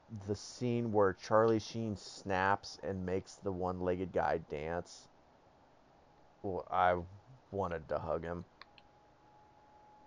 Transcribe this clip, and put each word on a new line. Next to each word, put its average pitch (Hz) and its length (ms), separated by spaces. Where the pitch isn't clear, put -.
the 104 80
scene 120 560
where 101 220
Charlie 113 460
Sheen 110 380
snaps - 880
and 92 220
makes 90 300
the 98 160
one-legged 90 600
guy 82 260
dance, 80 580
well, 90 280
I 90 240
wanted 85 380
to 76 100
hug 82 240
him. 87 200